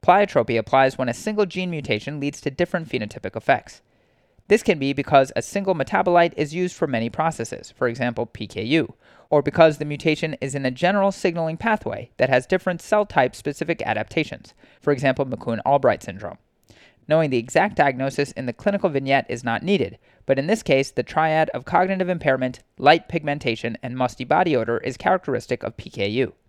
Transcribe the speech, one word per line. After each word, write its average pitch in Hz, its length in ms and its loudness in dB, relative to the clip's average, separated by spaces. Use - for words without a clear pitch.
Pleiotropy 175 560 4
applies 131 400 2
when 127 120 -2
a 117 40 -4
single 214 320 -2
gene 185 240 -6
mutation 143 500 -4
leads 143 220 -6
to - 80 -2
different 165 400 -4
phenotypic 107 460 -8
effects. - 480 -2
This 214 140 4
can 175 140 2
be 139 140 -2
because 135 440 4
a - 60 -2
single 196 320 -2
metabolite 170 640 2
is 151 180 -2
used 180 220 -4
for - 100 -2
many 117 240 -2
processes, - 640 -6
for - 160 -2
example 120 380 -2
P - 220 -12
K - 160 -6
U, 135 300 0
or 147 120 4
because 147 360 6
the 147 80 -6
mutation 151 560 -2
is 135 140 -6
in 139 100 -4
a 127 60 0
general 196 400 2
signaling 165 440 -2
pathway 123 640 -4
that 127 120 4
has 127 160 4
different 180 360 -2
cell 208 240 2
type 131 300 0
specific - 480 -6
adaptations, - 680 -6
for 147 100 0
example 139 340 0
McCune-Albright 127 800 0
syndrome. 92 360 -12
Knowing 156 220 4
the 131 80 0
exact 160 380 0
diagnosis 139 580 0
in 131 120 -8
the 123 80 -6
clinical 196 360 0
vignette 135 400 0
is 117 140 -6
not 117 200 -2
needed, 151 340 0
but 135 140 2
in 143 80 -2
this 151 160 0
case, 135 280 2
the - 120 -4
triad 160 460 0
of - 160 -8
cognitive 185 420 0
impairment, 131 540 -2
light 160 320 4
pigmentation, 143 720 -4
and 127 140 -8
musty 127 260 -4
body 156 320 2
odor 120 220 0
is 123 180 -4
characteristic 139 680 -2
of - 140 -8
P - 120 -16
K 98 200 -4
U. 117 240 -2